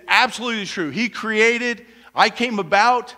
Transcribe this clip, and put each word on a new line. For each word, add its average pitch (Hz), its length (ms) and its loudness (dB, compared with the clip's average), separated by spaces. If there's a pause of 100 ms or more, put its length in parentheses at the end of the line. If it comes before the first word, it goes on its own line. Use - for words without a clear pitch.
absolutely 220 600 0
true. 156 240 -4
He 214 180 -2
created, 233 760 -2 (300)
I 202 160 4
came 233 300 -4
about. 208 580 0